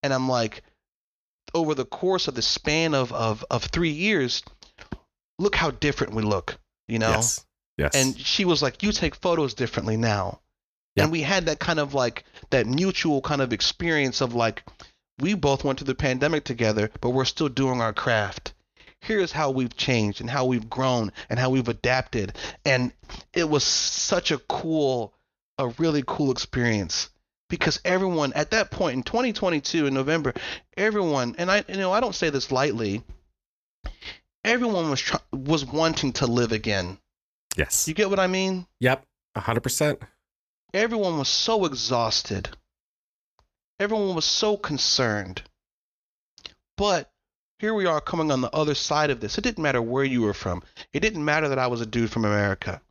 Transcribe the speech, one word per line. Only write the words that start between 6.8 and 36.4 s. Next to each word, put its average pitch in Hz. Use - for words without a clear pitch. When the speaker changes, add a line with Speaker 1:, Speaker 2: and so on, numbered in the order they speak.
Speaker 1:
you 113
know? 110
Speaker 2:
Yes. 110
Yes. 143
Speaker 1:
And 131
she -
was 175
like, -
"You 208
take -
photos 160
differently 113
now." 104
Speaker 2:
Yeah. -
Speaker 1:
And 156
we 165
had 175
that 156
kind 160
of, 143
like, 123
that 120
mutual 151
kind 143
of 131
experience 147
of, 127
like, 113
we 170
both 143
went 135
through 139
the 131
pandemic 143
together, 110
but 127
we're 131
still 147
doing 127
our 113
craft. 107
Here's 202
how 151
we've 131
changed 110
and 117
how 131
we've 117
grown 127
and 123
how 127
we've 131
adapted. 117
And 123
it 170
was 151
such -
a 147
cool, 135
a 131
really 156
cool 143
experience, 117
because 165
everyone 180
at 151
that 220
point 151
in 131
twenty 233
twenty-two 165
in 135
November, 139
everyone, 170
and 175
I, 202
you 190
know, 185
I 214
don't 247
say 165
this 139
lightly, 120
everyone 220
was 139
try-, -
was 139
wanting 151
to 139
live 120